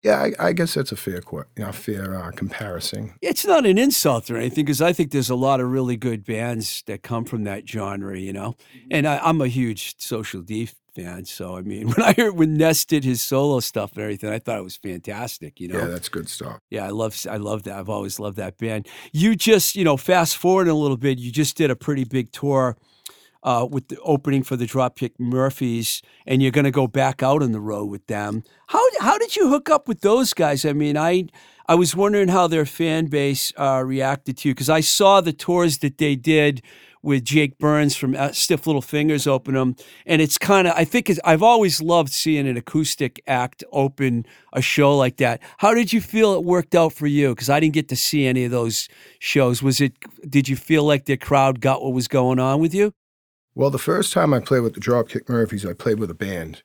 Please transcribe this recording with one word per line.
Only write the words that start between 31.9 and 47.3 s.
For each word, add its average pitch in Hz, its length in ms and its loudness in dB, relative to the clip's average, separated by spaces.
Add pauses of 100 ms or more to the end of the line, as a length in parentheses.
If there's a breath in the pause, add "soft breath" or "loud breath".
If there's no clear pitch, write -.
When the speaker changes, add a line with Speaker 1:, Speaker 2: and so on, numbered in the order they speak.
Speaker 2:
wondering 202 320 4
how 180 180 4
their 160 180 2
fan 160 420 -2
base, 139 500 -2
uh, 135 280 0
reacted 131 540 -4
to 147 100 -2
you, 131 60 0
'cause 127 140 -4
I 156 100 4
saw 196 420 6
the 160 120 -2
tours 175 460 0
that 139 200 -4
they 147 160 0
did 147 480 2 (400 loud breath)
with 139 220 0
Jake 147 340 0
Burns 151 380 2
from, 131 180 -2
uh, 139 160 -4
Stiff - 340 -2
Little 147 160 0
Fingers 147 460 -2
open 135 300 0
'em, 127 180 0 (320 loud breath)
and 160 160 4
it's 143 160 0
kinda, 185 380 4
I 165 80 4
think 240 260 0
it's, 165 140 2
I've 160 180 4
always 220 380 4
loved 160 320 2
seeing 147 340 0
an 123 100 -2
acoustic 143 720 -2
act 127 460 -2
open 139 520 0 (280 soft breath)
a 131 100 -2
show 143 340 4
like 127 200 0
that. 120 240 0 (180 loud breath)
How 214 160 4
did 233 180 2
you 226 80 2
feel 214 340 2
it 170 100 -2
worked 175 320 2
out 165 160 4
for 147 160 -4
you? 143 260 2